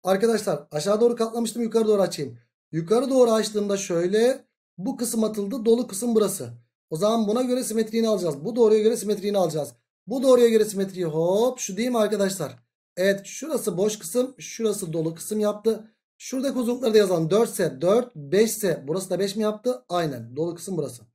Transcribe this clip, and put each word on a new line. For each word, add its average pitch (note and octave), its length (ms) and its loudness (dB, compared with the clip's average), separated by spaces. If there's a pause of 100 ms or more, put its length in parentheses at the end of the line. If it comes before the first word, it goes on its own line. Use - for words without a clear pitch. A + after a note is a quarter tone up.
Arkadaşlar G3 680 0
aşağı G3 300 0
doğru A#3+ 140 4
katlamıştım, A#3 460 -4
yukarı A3 260 2
doğru G#3 140 4
açayım. C#3 360 -2 (340)
Yukarı G#3 380 0
doğru B3 220 6
açtığımda G3+ 460 0
şöyle G3 680 0 (320)
bu A#3+ 200 -6
kısım A3+ 260 -2
atıldı, G#3 420 -4
dolu A#3 220 4
kısım A#3 280 -4
burası. D#3+ 340 0 (400)
O D#3 80 -6
zaman G#3+ 300 2
buna A#3 140 0
göre B3 220 0
simetriğini A3 440 -2
alacağız. F3 280 0 (100)
Bu A3+ 100 -6
doğruya A3 260 6
göre A3+ 160 2
simetriğini G3+ 400 -2
alacağız. D#3 360 -2 (340)
Bu B3 160 -4
doğruya B3 260 6
göre A3 160 4
simetriği F#3 400 -4
hop F#3 540 0
şu F#3 180 -6
değil A#3+ 120 -2
mi A#3+ 80 0
arkadaşlar? G3 580 -2 (420)
Evet G3 280 0
şurası A#3 520 -6
boş G#3+ 220 0
kısım, B3+ 380 -2
şurası G3+ 560 -6
dolu E3 220 -4
kısım - 240 -6
yaptı. G#3 520 -2 (260)
Şuradaki B3+ 420 -4
uzunlukları A#3+ 340 -2
da G#3+ 40 8
yazalım. F3+ 320 4
Dört A3+ 200 4
ise D3 320 -2
dört, A3 340 2
beş F3 340 2
ise D3+ 380 -2
burası F#3 220 -4
da F3+ 100 -2
beş G3 160 -2
mi A3 80 -2
yaptı? G#3+ 460 -4
Aynen C3+ 460 -4
dolu E3 200 -4
kısım F3+ 220 -8
burası. C3 260 -8 (120)